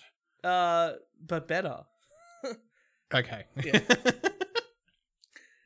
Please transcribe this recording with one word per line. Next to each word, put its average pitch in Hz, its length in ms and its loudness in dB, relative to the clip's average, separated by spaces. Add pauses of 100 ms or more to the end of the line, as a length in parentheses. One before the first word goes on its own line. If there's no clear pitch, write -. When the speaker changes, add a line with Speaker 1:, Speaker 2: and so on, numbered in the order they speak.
(440)
Speaker 1:
Uh, 170 500 2 (320)
but 165 220 -4
better. 165 380 -4 (580)
<laughs> 240 140 -8 (560)
Speaker 2:
Okay. 117 320 -2 (180)
Speaker 1:
Yeah. 147 220 4
Speaker 2:
<laughs> - 40 -2 (1800)